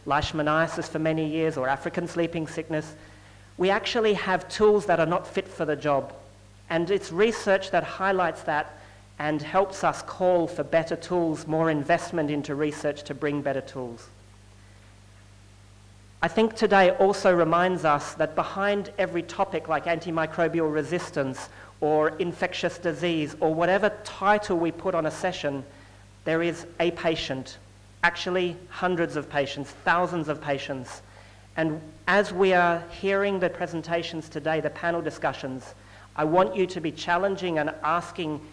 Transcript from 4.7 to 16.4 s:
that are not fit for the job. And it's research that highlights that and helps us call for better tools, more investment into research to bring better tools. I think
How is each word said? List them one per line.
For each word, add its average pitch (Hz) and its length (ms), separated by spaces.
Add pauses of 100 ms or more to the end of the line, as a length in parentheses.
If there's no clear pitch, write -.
that 170 140
are 160 60
not 175 200
fit - 220
for - 160
the 147 120
job. 135 380 (560)
And 170 200
it's 196 200
research 190 640
that 170 100
highlights 185 640
that 151 340 (400)
and 151 240
helps 190 420
us 156 180
call 180 440
for - 160
better 165 340
tools, 165 500
more 160 240
investment 156 600
into 147 240
research 147 480
to 147 120
bring 147 280
better 139 180
tools. 123 480 (2250)
I 170 40
think 220 260